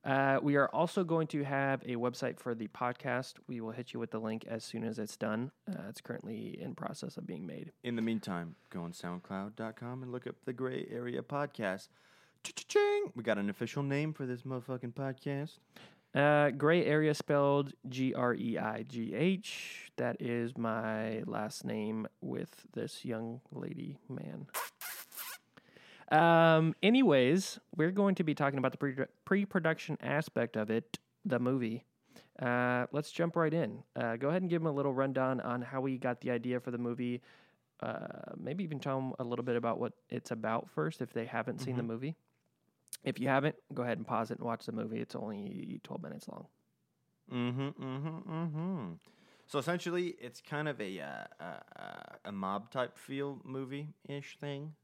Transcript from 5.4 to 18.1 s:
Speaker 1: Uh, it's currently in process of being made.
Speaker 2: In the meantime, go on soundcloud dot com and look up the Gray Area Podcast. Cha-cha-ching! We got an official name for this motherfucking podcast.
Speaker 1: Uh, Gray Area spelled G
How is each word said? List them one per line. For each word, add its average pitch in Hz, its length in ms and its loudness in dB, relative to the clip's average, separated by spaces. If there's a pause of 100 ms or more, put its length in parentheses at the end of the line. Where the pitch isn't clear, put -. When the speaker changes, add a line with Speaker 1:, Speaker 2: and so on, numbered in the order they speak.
Speaker 1:
Uh, 127 220 -6
it's - 100 -14
currently 110 640 -8
in - 140 -8
process - 420 -8
of - 80 -10
being 87 220 -8
made. 71 240 -12 (120)
Speaker 2:
In 120 120 -2
the 113 80 0
meantime, 98 520 -2 (140)
go 87 140 -6
on 85 80 -6
soundcloud 95 640 -8
dot 110 200 -8
com 127 280 -10
and 123 80 -8
look 123 160 -8
up - 80 -8 (100)
the 131 80 -4
Gray 127 380 -2
Area 123 320 -4
Podcast. 127 640 -2 (560)
Cha-cha-ching! 415 720 2
We 120 80 -6
got 107 160 2
an 101 100 0
official 120 320 -2
name 143 320 0
for 139 140 -6
this 123 160 -6
motherfucking 127 500 -6
podcast. 139 640 -4 (560)
Speaker 1:
Uh, 147 380 8
Gray 147 340 6
Area 151 300 6
spelled 143 580 4 (160)
G 131 240 0